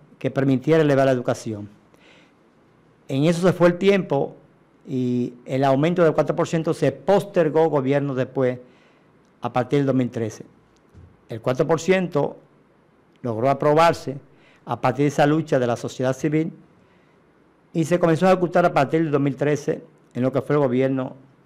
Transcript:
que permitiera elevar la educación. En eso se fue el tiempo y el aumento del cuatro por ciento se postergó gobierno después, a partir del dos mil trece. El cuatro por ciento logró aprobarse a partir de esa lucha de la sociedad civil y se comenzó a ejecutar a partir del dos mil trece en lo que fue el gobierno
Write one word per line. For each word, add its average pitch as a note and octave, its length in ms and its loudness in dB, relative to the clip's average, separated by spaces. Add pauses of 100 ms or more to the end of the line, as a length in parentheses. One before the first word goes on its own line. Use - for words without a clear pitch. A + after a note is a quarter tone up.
(180)
que C3 140 -4
permitiera C#3 500 2
elevar C#3 240 4
la C3+ 60 2
educación. A#2 580 -4 (1400)
En C#3 160 0
eso E3+ 200 0
se F3 80 4
fue F3 140 2
el F3 100 2
tiempo F#3 580 0 (500)
y B2 500 -4 (100)
el C3+ 180 -2
aumento D3+ 400 2
del D#3 100 4
cuatro D3 220 0
por E3 120 -2
ciento E3 260 -2
se C#3 180 0
postergó E3 800 0
gobierno C#3 460 0
después, B2+ 440 -2 (800)
a A#2 140 -8
partir B2+ 260 0
del C#3 60 0
dos C3 100 0
mil B2+ 140 0
trece. A2+ 360 -8 (840)
El A2+ 120 -12
cuatro C3 260 -2
por E3 120 0
ciento F3+ 580 -2 (840)
logró A#2+ 300 -2
aprobarse D3 680 2 (480)
a A#2 160 -8
partir B2+ 220 0
de D3 60 2
esa D3 180 2
lucha D#3 320 0
de B2 80 0
la A#2 100 0
sociedad B2+ 360 -4
civil D#3 380 -2 (1200)
y E3 140 -2
se E3+ 140 0
comenzó E3 260 2
a F#3+ 60 6
ejecutar F3 340 2
a D#3+ 80 2
partir D#3 300 0
del D#3 80 -2
dos C#3 100 0
mil C#3 140 -2
trece D3 480 -2 (320)
en B2 80 -4
lo C3 80 0
que C3 100 -2
fue D3 140 -2
el D3 60 2
gobierno C3 540 -2 (300)